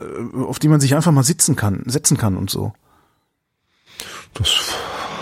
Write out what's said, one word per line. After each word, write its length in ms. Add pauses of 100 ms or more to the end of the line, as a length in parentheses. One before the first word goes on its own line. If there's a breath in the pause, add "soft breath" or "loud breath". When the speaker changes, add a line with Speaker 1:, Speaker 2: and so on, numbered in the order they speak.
(360)
Speaker 1:
äh, 80
auf 160
die 80
man 120
sich 160
einfach 160
mal 120
sitzen 320
kann, 320
setzen 300
kann 200
und 120
so. 240 (1600 loud breath)
Speaker 2:
Das 420 (460 loud breath)